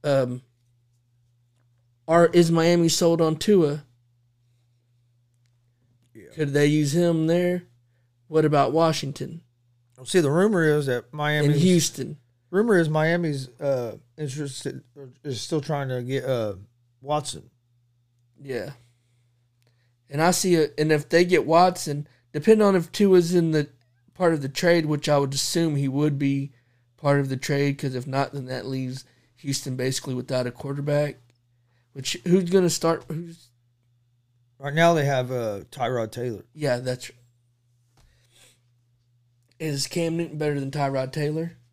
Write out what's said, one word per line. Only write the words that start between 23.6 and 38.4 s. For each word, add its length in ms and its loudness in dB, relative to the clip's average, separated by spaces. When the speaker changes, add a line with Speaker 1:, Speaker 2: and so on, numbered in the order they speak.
Speaker 1:
part 200 0
of 80 -4
the 80 -8
trade, 380 2
which 200 -4
I 120 4
would 140 -2
assume 420 -2
he 120 0
would 300 0
be 340 -2
part 220 2
of 100 -4
the 80 -4
trade, 400 -2
'cause 160 -6
if 140 -8
not, 260 -4
then 120 -10
that 200 -10
leaves 400 -8
Houston 400 -8
basically 400 -6
without 320 -4
a 40 -8
quarterback. 680 -4
Which, 200 -8
who's 240 2
gonna 220 4
start? 380 -2
Who's 400 -12
Speaker 2:
Right 160 -10
now 220 4
they 100 2
have, 260 0
uh, 400 -6
Tyrod 400 -4
Taylor. 420 -8
Speaker 1:
Yeah, 240 -2
that's. 340 -8